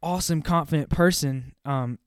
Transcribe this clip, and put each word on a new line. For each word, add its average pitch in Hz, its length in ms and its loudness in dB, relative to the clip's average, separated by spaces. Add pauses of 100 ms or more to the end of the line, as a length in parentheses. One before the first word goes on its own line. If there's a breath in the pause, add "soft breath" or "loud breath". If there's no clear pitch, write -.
awesome, 170 400 0
confident 165 480 0
person. 139 640 2 (120)
Um, 127 420 -2